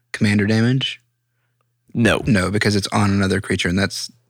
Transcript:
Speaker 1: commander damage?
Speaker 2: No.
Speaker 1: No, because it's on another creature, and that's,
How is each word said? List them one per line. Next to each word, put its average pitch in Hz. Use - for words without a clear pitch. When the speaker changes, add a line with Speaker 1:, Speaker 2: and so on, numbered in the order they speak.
Speaker 1:
commander 104
damage? 117
Speaker 2:
No. 107
Speaker 1:
No, 92
because 104
it's 95
on 104
another 98
creature, 95
and 90
that's, -